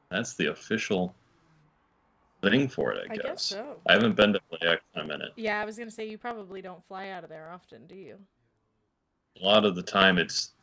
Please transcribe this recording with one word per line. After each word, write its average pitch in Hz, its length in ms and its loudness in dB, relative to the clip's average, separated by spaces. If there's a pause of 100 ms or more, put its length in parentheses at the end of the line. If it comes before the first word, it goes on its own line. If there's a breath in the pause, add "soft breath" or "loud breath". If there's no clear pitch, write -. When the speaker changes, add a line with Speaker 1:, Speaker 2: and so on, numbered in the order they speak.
(100)
Speaker 1:
That's 98 240 -4
the 82 160 0
official 95 640 -2 (1300)
thing 123 260 4
for 64 240 -2
it, 50 160 -6
I - 40 -10
Speaker 2:
I - 40 -8
guess - 80 -6
Speaker 1:
guess. - 180 -6
Speaker 2:
so. - 340 -8 (120)
Speaker 1:
I 90 40 8
haven't 104 240 6
been 104 160 6
to 98 80 0 (120)
L 80 100 -10
A 85 100 4
X 85 100 0 (120)
in 80 80 -8
a - 20 -6
minute. 76 320 -8
Speaker 2:
Yeah, 214 240 -4
I 214 40 -4
was 214 140 -12
gonna 233 120 -12
say, 220 180 -12
you 214 100 -12
probably 196 440 -12
don't 180 240 -16
fly 190 240 -12
out 185 140 -12
of 156 60 -18
there 160 200 -16
often, 170 360 -20
do 180 80 -20
you? 180 240 -18 (1200)
Speaker 1:
A 92 40 -12
lot 104 200 6
of 98 100 4
the 90 80 -6
time 95 360 6
it's - 340 -2 (100)